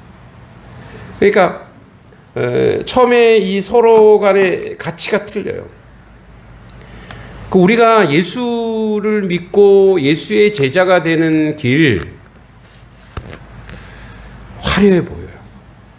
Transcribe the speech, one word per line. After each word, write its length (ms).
그러니까, 500
에, 500
처음에 520
이 240
서로 580
간의 580
가치가 480
틀려요. 420
그 80
우리가 540
예수를 1120
믿고 760
예수의 540
제자가 480
되는 540
길, 580
화려해 440
보여요. 240